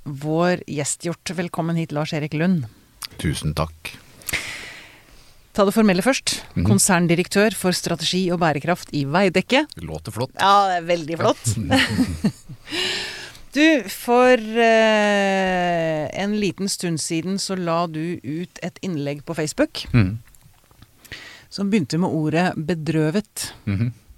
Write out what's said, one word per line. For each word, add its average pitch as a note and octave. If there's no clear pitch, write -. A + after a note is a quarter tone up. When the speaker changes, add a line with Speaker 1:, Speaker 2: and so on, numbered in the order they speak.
Speaker 1:
vår D#3
gjest C#3+
gjort. E3+
Velkommen E3+
hit, E3
Lars D3+
Erik D#3
Lund. D#3+
Speaker 2:
Tusen D2+
takk. -
Speaker 1:
Ta G#3
det G3
formelle G3
først. -
Speaker 2:
Mhm. F2
Speaker 1:
Konserndirektør F3+
for F3+
strategi E3+
og F3
bærekraft D#3
i C#3+
Veidekke. F#3+
Speaker 2:
Det -
låter D#2
flott. B2
Speaker 1:
Ja, G3
det F3
er E3+
veldig D#3+
flott. F3
<laughs> C#3+
Du, D4+
for, B3
eh, G3
en G#3
liten G3
stund E3+
siden E3+
så F#3+
la E3+
du D#3+
ut D#3
et -
innlegg D3
på E3
Facebook E3
Speaker 2:
Mhm. G#2+
Speaker 1:
som G3
begynte E3
med F3
ordet D#3
bedrøvet. D#3+
Speaker 2:
Mhm. G#2+